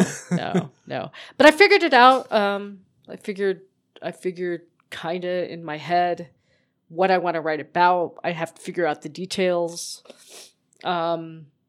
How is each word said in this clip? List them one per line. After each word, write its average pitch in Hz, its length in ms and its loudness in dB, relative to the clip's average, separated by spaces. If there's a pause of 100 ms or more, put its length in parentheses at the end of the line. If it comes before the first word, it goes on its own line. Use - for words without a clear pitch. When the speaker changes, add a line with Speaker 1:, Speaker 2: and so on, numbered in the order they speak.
(320)
Speaker 1:
<laughs> - 0 -
Speaker 2:
no, 175 380 -2 (160)
no. 135 260 -8 (260)
But 277 100 8
I 302 40 12
figured 392 320 6
it 302 100 2
out. 254 380 6
Um, 202 500 -2 (260)
I - 80 -14
figured, 190 460 -4 (400)
I 175 100 -8
figured 175 520 -6 (280)
kinda 180 600 -6
in 165 120 -14
my 151 140 -8
head 175 520 -2 (640)
what 185 180 2
I 185 80 4
wanna 170 240 -2
write 156 200 -4
about. 175 640 2
I 175 80 -2
have 165 220 -8
to - 80 -20
figure 175 240 -4
out 151 160 -2
the 156 80 -12
details. 175 960 -4 (800)
Um, 165 640 -4 (220)